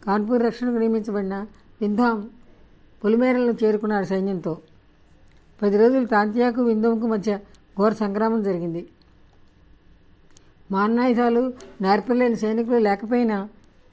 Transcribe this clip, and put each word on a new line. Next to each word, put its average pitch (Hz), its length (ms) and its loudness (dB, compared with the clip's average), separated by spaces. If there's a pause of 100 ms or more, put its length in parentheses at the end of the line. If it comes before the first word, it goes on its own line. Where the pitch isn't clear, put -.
కాన్పూర్ 214 360 2
రక్షణకు 240 340 -2
నియమించబడిన 214 720 -2 (340)
వింధాం 220 500 0 (720)
పొలిమేరలను 240 600 2
చేరుకున్నాడు 214 400 0
సైన్యంతో. 185 540 -4 (1040)
పది 202 160 2
రోజులు 247 280 4
తాంతియాకు 226 560 0
వింధంకు 233 440 0
మధ్య 214 300 -2 (420)
ఘోర 214 140 4
సంగ్రామం 214 500 -2
జరిగింది. 175 460 -4 (1800)
మారణాయుధాలు, 240 840 0 (300)
నేర్పలేని 233 540 2
సైనికులు 226 400 -2
లేకపోయినా 214 720 0 (440)